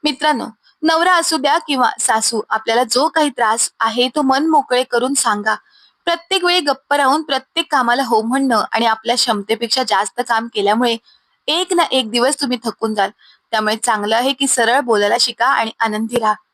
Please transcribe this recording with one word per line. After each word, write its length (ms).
मित्रांनो, 420
नवरा 320
असू 220
द्या 220
किंवा 320
सासू, 400
आपल्याला 340
जो 240
काही 220
त्रास 500
आहे 280
तो 140
मन 240
मोकळे 380
करून 300
सांगा. 400
प्रत्येक 400
वेळी 160
गप्प 340
राहून 280
प्रत्येक 500
कामाला 300
हो 200
म्हणणं 500
आणि 140
आपल्या 300
क्षमतेपेक्षा 680
जास्त 460
काम 260
केल्यामुळे 420
एक 260
ना 100
एक 280
दिवस 300
तुम्ही 240
थकून 300
जाल. 160
त्यामुळे 260
चांगलं 400
आहे 160
की 140
सरळ 340
बोलायला 400
शिका 260
आणि 240
आनंदी 380
राहा. 160